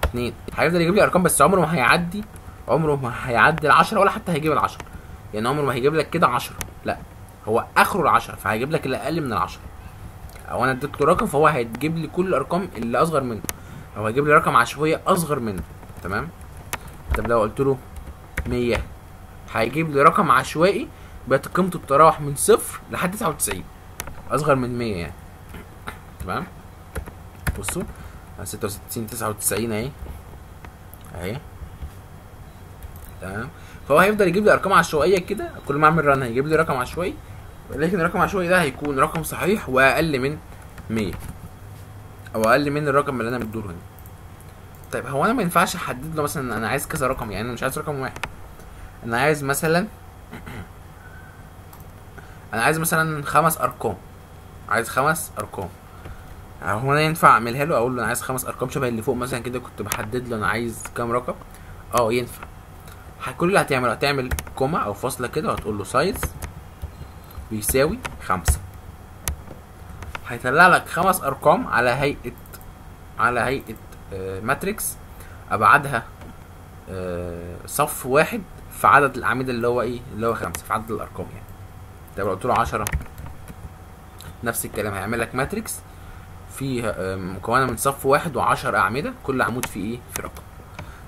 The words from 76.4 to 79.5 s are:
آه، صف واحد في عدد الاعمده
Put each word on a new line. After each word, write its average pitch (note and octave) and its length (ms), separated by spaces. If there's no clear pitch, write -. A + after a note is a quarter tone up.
آه، F2 640
صف - 400
واحد D#3+ 360
في - 160
عدد C3+ 300
الاعمده A#2+ 340